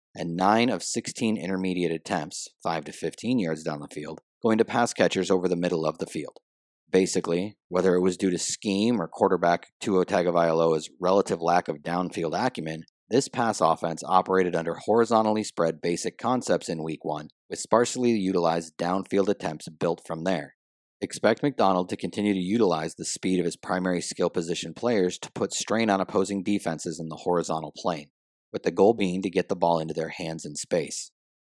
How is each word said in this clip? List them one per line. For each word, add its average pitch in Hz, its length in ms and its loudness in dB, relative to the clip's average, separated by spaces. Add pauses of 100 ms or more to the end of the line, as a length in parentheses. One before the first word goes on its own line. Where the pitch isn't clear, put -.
(140)
and 85 220 -6
nine 107 320 4
of 98 160 -2
sixteen 113 520 -2
intermediate 90 540 -2
attempts, 82 560 -4 (160)
five 80 220 -2
to 76 80 -12
fifteen 117 480 -4
yards 80 240 -4
down 78 160 -6
the 73 120 -14
field, 78 280 -12 (200)
going 110 180 2
to 110 60 4
pass 120 300 2
catchers 90 340 2
over 92 200 2
the 90 80 0
middle 87 280 -2
of 78 140 -2
the 82 80 -6
field. - 300 -10 (520)
Basically, 95 680 0 (120)
whether 90 280 2
it 90 40 2
was 92 160 2
due 95 140 0
to 87 80 0
scheme 104 640 0
or 82 60 -6
quarterback 87 640 2 (100)
Tua 92 260 2
Tagovailoa's 82 800 2 (120)
relative 92 400 2
lack 85 260 2
of 76 120 -6
downfield 82 600 -4
acumen, 82 440 -4 (260)
this 123 180 2
pass 117 320 -2
offense 82 460 2
operated 92 480 4
under 82 220 -2
horizontally 110 680 2
spread 82 380 -2
basic 87 340 -2
concepts 113 540 -2
in 82 120 -6
week 80 220 -8
one, 76 240 -8 (220)
with 87 80 -8
sparsely 120 540 2
utilized 87 640 0
downfield 95 500 0
attempts 82 400 -4
built 82 380 -4
from 82 180 -6
there. 80 300 -2 (480)
Expect - 400 0
Macdonald 95 480 2
to 104 80 -6
continue 104 340 -2
to 95 80 0
utilize 90 540 0
the 85 100 -10
speed 92 340 -2
of 85 60 2
his 85 140 -4
primary 92 420 -2
skill - 300 -2
position 85 420 -4
players 101 460 0
to - 140 -12
put 123 200 -4
strain 110 380 0
on 95 100 4
opposing 95 420 0
defenses 82 560 -2
in 82 120 -8
the 73 140 -12
horizontal 80 520 -2
plane, 78 320 -4 (460)
with - 80 -8
the - 80 0
goal 98 240 6
being 95 260 0
to 95 100 -2
get 90 200 0
the 98 40 -2
ball 85 240 2
into 80 160 -4
their 80 140 -4
hands 82 380 -10
in 73 100 -12
space. - 540 -4 (320)